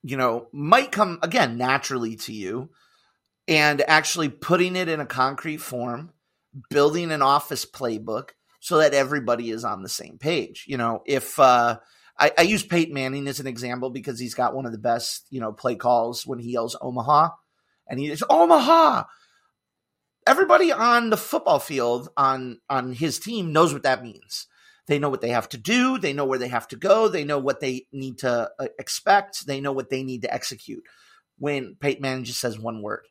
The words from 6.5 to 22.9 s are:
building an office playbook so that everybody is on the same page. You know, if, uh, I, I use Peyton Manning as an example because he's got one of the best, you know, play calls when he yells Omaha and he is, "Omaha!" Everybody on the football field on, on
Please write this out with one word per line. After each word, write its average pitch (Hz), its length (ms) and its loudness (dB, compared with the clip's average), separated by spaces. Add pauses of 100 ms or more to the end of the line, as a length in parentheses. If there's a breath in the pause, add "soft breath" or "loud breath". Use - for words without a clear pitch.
building 156 420 2
an 147 100 0
office 139 420 2
playbook 113 680 -6 (280)
so 175 200 0
that 143 160 6
everybody 123 560 0
is 113 140 -8
on 98 180 -6
the 95 60 -12
same 80 300 -12
page. 139 480 -4
You 135 100 -6
know, 117 300 -2
if, 135 320 -2
uh, 120 400 6 (400 soft breath)
I, - 200 6
I 170 40 6
use 208 220 2
Peyton 165 300 0
Manning 139 340 -4
as 135 120 -6
an 131 60 -8
example 123 440 -6
because 123 280 -10
he's 123 160 -8
got 123 220 0
one 135 100 -6
of 113 60 -8
the 110 60 -10
best, 117 520 -4
you 131 80 -8
know, 110 140 -6
play 117 240 -4
calls 120 500 0
when 131 140 -8
he 117 100 -10
yells 120 300 -4
Omaha 127 480 2 (580)
and 127 140 -8
he 147 100 -6
is, - 180 -6
"Omaha!" 320 760 6 (1200 soft breath)
Everybody 330 460 6
on 233 380 2
the 214 60 2
football 175 440 0
field 127 560 -2
on, 131 520 -2
on 127 240 -2